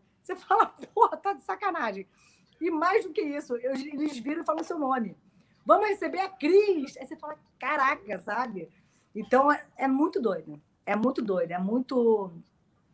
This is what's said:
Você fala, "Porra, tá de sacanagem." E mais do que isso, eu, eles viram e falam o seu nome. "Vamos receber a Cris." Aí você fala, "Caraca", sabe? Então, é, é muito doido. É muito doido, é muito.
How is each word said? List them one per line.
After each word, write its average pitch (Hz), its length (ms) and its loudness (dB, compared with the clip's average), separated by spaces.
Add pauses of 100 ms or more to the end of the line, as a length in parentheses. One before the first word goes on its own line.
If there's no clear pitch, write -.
(200)
Você 370 160 -10
fala, 415 300 2 (280)
"Porra, 403 220 6
tá 392 160 -4
de 277 100 -10
sacanagem." 311 640 -4 (540)
E 339 100 -2
mais 339 340 0
do 349 80 -12
que 415 80 -2
isso, 285 360 -4
eu, 247 160 -4
eles 285 460 -6
viram 294 240 -6
e - 20 -12
falam 320 180 -2
o - 20 -6
seu 339 140 -6
nome. 254 380 -2 (500)
"Vamos 403 220 4
receber 349 320 -4
a 381 80 -4
Cris." 381 680 2
Aí 262 100 -12
você 311 100 -12
fala, 302 200 -12 (220)
"Caraca", 269 640 -2
sabe? 208 480 -6 (460)
Então, 254 380 4
é, 285 120 -2 (120)
é 262 120 0
muito 277 340 2
doido. 165 380 -4 (260)
É 202 100 0
muito 254 260 0
doido, 180 280 -2
é 175 80 -4
muito. 220 720 2 (600)